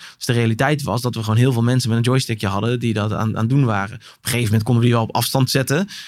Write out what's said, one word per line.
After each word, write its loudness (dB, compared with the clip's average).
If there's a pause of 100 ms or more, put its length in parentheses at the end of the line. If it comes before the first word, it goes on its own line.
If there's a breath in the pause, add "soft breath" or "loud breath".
(160 loud breath)
Dus -14
de 0
realiteit 0
was -2
dat -4
we -6
gewoon 0
heel 4
veel 2
mensen 2
met 0
een 0
joystickje -2
hadden -2
die -2
dat -2
aan, -4
aan -2
het 0
doen 2
waren. -2
Op -18
een -20
gegeven -2
moment 2
konden 2
we 4
die 4
wel 0
op -6
afstand 0
zetten, 0 (200 loud breath)